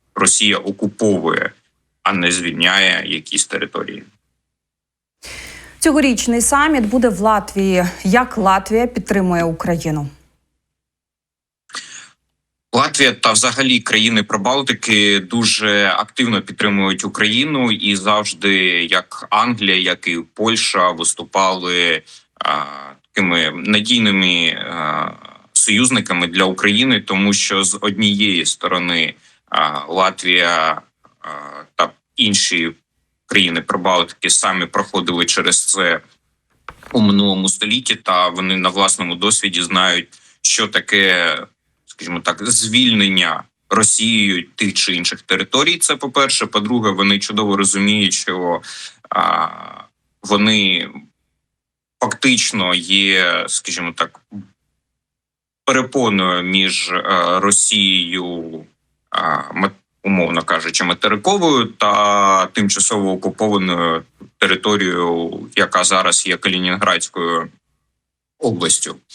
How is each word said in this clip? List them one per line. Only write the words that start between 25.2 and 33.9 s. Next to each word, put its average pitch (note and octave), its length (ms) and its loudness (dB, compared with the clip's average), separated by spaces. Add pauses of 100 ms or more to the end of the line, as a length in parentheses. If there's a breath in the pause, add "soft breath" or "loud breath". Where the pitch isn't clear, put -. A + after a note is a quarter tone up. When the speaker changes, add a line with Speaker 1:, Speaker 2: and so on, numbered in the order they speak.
Speaker 1:
союзниками G#2 760 2
для F#2 160 0
України, G#2 580 2
тому G2+ 320 0
що G2 300 0
з - 180 0
однієї G2+ 640 0
сторони, F2 680 -2 (360 soft breath)
а, D2+ 380 -2
Латвія, F2 920 0 (400)
а, - 80 -14 (460)
та E2 140 0 (260)
інші F2+ 560 0 (540)
країни E2+ 360 0
Прибалтики F2+ 680 -2